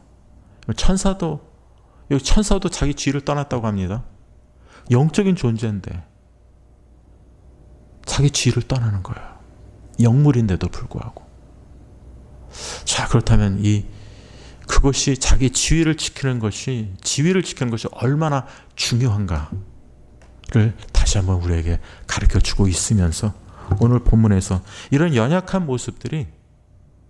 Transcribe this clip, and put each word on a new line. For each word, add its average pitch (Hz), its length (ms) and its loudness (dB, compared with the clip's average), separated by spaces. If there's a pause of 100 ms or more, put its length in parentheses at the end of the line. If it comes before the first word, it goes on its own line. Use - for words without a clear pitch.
(760)
천사도, 190 640 0 (680)
여기 139 120 0
천사도 202 460 2
자기 143 260 -2
지위를 139 280 -4
떠났다고 139 440 -4
합니다. 101 380 -4 (840)
영적인 160 440 2
존재인데 107 720 -4 (2000)
자기 143 260 0
지위를 123 320 -2
떠나는 110 400 -2
거예요. - 340 -14 (640)
영물인데도 117 680 2
불구하고. - 580 -12 (1600)
자, - 240 -4
그렇다면 107 560 2
이, 104 220 0 (800)
그것이 135 500 2
자기 123 320 4
지위를 156 460 2
지키는 131 420 -4
것이, 110 640 -4
지위를 175 400 0
지키는 - 280 -4
것이 113 200 -6
얼마나 143 560 -2 (300)
중요한가를 101 720 -2 (1400)
다시 - 260 4
한번 92 240 0
우리에게 85 380 -2 (260)
가르쳐 - 340 2
주고 - 280 2
있으면서 92 680 0 (460)
오늘 120 200 4
본문에서 101 640 4 (280)
이런 147 240 4
연약한 175 520 0
모습들이 127 640 -6 (800)